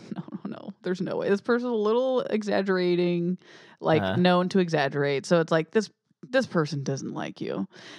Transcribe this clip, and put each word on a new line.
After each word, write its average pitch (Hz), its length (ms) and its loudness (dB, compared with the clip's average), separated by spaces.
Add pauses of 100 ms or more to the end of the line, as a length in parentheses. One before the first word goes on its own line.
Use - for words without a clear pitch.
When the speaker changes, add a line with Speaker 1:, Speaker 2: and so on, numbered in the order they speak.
Speaker 1:
<laughs> - 120 -12
no, - 80 -10 (200)
no, - 60 -10
no. - 240 -14 (100)
There's 185 180 -4
no - 140 -6
way. 80 140 0
This 202 120 2
person's 240 300 0
a 233 40 -2
little 240 460 0
exaggerating, 180 1160 0 (420)
like, 160 240 2
Speaker 2:
Uh-huh. 95 140 0
Speaker 1:
known 180 320 4
to 190 100 2
exaggerate." 143 680 0
So 175 140 4
it's 160 120 0
like, 165 200 2
"This, 214 180 0 (400)
this 254 160 2
person 147 380 -2
doesn't 135 300 -6
like - 260 -8
you." - 260 -4 (320)